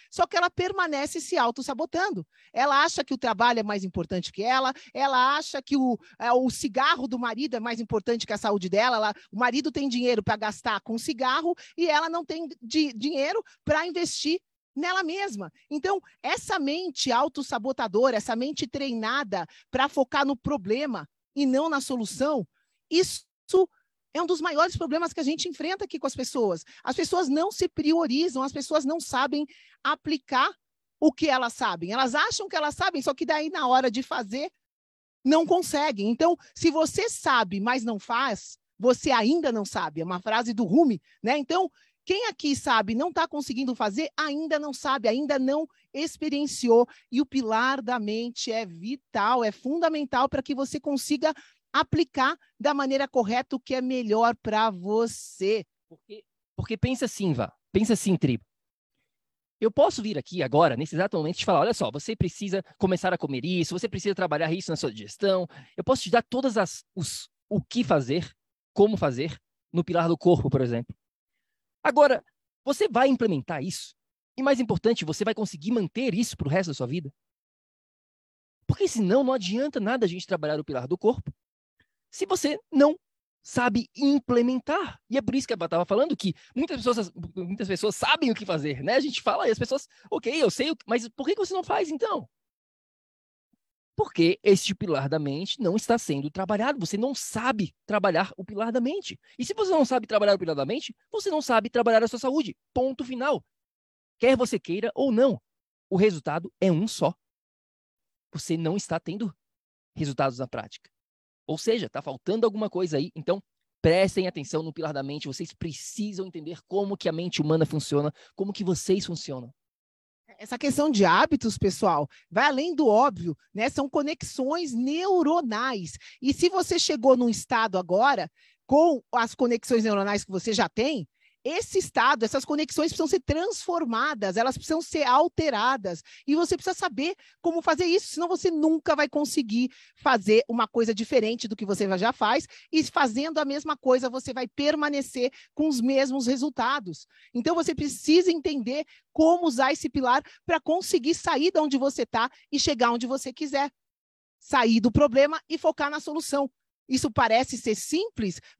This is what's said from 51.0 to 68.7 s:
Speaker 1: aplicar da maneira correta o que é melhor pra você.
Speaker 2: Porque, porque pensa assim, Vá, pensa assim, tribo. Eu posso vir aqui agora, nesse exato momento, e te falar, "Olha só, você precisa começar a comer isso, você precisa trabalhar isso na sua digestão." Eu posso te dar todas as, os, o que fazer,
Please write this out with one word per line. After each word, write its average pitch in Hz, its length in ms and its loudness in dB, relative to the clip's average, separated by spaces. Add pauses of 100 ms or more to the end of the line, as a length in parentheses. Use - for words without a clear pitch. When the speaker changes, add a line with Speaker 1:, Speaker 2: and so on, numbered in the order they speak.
Speaker 1:
aplicar 302 640 2 (220)
da 285 160 0
maneira 269 340 0
correta 247 480 0
o 262 40 -12
que - 140 -6
é 254 60 -2
melhor 233 600 2
pra 220 280 0
você. 208 960 -2 (240)
Speaker 2:
Porque, 208 360 -20 (320)
porque - 200 -4
pensa 254 280 0
assim, 190 280 -2
Vá, 117 200 -2 (200)
pensa 214 220 2
assim, 190 220 2
tribo. 127 280 0 (1160)
Eu 220 100 2
posso 285 320 2
vir 208 140 -4
aqui 165 260 -4
agora, 139 320 4
nesse 143 200 -4
exato 185 240 -2
momento, 160 180 -4
e - 40 -6
te - 40 -8
falar, 175 160 4
"Olha 226 140 2
só, 113 160 -4
você 175 260 -8
precisa 190 460 -4 (160)
começar 185 340 0
a 170 60 -2
comer 135 260 -6
isso, 175 340 -2
você 226 100 -4
precisa 196 260 -4
trabalhar 160 380 -2
isso 175 180 -6
na 160 60 -2
sua 143 140 -4
digestão." 175 560 -2 (300)
Eu 180 80 -6
posso 254 180 0
te - 80 -8
dar 233 120 4
todas 247 340 -2
as, - 280 -2 (100)
os, - 340 -8 (200)
o 208 140 0
que - 220 -2
fazer, 147 500 0 (380)